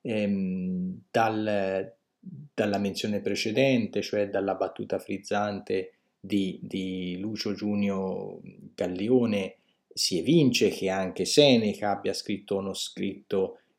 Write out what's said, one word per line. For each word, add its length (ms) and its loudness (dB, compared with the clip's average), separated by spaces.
ehm, 1000 -2
dal, 840 0
dalla 240 0
menzione 420 -2
precedente, 840 0
cioè 260 0
dalla 240 0
battuta 460 -4
frizzante 920 -4
di, 420 0
di 580 -4
Lucio 360 -4
Giunio 840 -2
Gallione, 800 2
si 280 0
evince 500 4
che 200 -4
anche 360 -2
Seneca 640 6
abbia 240 -2
scritto 440 -4
uno 180 -4
scritto 840 -4